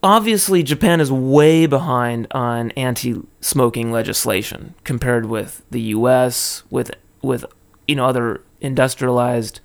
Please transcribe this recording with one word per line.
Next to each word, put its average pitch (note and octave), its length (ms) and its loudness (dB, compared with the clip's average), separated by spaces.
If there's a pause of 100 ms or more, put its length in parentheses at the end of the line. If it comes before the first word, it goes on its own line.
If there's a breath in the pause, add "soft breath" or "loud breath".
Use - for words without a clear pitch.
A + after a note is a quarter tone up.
obviously, G3+ 600 4
Japan E3 380 2
is C3+ 120 2
way D3 540 4
behind B2 640 0
on A#2+ 420 -2
anti-smoking A#2+ 1200 -2
legislation - 800 -4 (100)
compared A#2+ 420 -2
with G#2+ 440 -8
the A#2+ 100 -6
U A2 280 0
S, B2+ 600 0
with, B2+ 200 -4 (300)
with, B2+ 240 -4 (420)
you C#3+ 100 0
know, B2+ 100 0
other A#2+ 360 -2 (180)
industrialized B2 1040 0